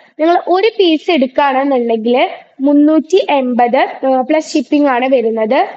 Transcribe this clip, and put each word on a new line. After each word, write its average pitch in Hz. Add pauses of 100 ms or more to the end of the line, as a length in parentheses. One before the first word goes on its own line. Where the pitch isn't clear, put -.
(200)
നിങ്ങൾ 339
ഒരു 381 (120)
പീസ് 339
എടുക്കുകയാണെന്നുണ്ടെങ്കിൽ 262 (320)
മുന്നൂറ്റി 294
എൺപത്, 254
ആ, 262
പ്ലസ് 311
ഷിപ്പിംഗ് 294
ആണ് 254
വരുന്നത്. 233